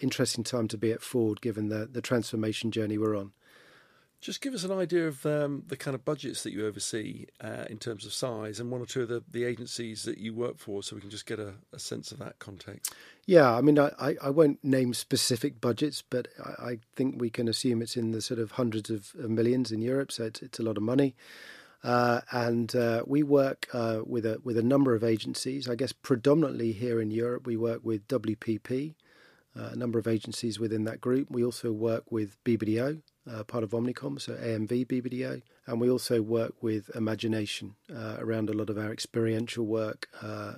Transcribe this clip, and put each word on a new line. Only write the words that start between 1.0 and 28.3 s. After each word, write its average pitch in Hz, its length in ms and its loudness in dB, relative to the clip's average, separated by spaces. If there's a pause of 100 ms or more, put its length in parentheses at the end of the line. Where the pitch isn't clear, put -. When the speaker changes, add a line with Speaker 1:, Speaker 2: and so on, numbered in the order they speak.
Speaker 1:
Ford, 110 380 0
given 107 280 -2
the, 107 220 -4
the 120 120 -6
transformation 110 680 0
journey 107 280 0
we're 107 180 2
on. 98 160 -8 (880)
Speaker 2:
Just - 220 -8
give 277 100 -4
us 202 100 -4
an 185 80 -2
idea 175 380 2
of, 139 160 -8
um, 147 420 0
the 131 120 -8
kind 135 180 -4
of - 80 -8
budgets 143 400 -4
that 110 80 -4
you 104 120 -4
oversee, 107 600 -4 (140)
uh, 117 300 -8
in 110 80 -10
terms 107 260 -8
of 104 80 -10
size, 107 480 -4
and 120 100 -6
one 123 120 -4
or 117 40 -10
two 127 160 -2
of 113 60 -2
the, 117 200 -4
the 120 160 -2
agencies 117 600 -6
that 110 140 -6
you 110 160 -6
work 120 240 -4
for, 101 240 -6
so - 120 -8
we 107 60 -12
can 98 100 -14
just 107 160 -10
get 107 140 -6
a, 101 140 -8 (180)
a - 80 -16
sense - 320 -8
of 107 60 -16
that - 200 -14
context. - 560 -12 (320)
Speaker 1:
Yeah, 151 260 10
I 120 100 4
mean, 147 160 8
I, 143 200 6
I, 139 240 0
I 139 80 0
won't 147 320 6
name 131 320 2
specific 127 680 0
budgets, 131 420 0
but 123 260 -4 (100)
I, - 260 -12
I 120 140 -6 (160)
think 135 240 0
we 120 120 0
can 117 180 0
assume 117 340 2
it's 113 140 -4
in 113 160 0
the 110 80 -2
sort 117 180 -4
of 110 140 -2
hundreds 110 380 -2
of, 104 280 -6
of 120 120 -4
millions 117 420 4
in 107 100 -2
Europe, 131 300 0
so - 120 -6
it's, 110 160 -8
it's 131 200 -10
a - 20 -2
lot 110 140 0
of 104 80 -2
money. 131 320 4 (680)
Uh, 120 380 4 (100)
and, 117 460 0
uh, 117 300 2
we 139 160 4
work, 139 500 4
uh, 113 320 0
with 120 220 0
a, 110 180 0
with 117 140 2
a 113 40 4
number 135 320 6
of 107 80 2
agencies. 127 640 0
I 120 100 -2
guess 123 160 -2
predominantly 131 800 4
here 113 280 0
in 107 100 0
Europe, 123 360 -2
we 117 100 -2
work 113 260 0
with 110 260 -2
W 110 280 0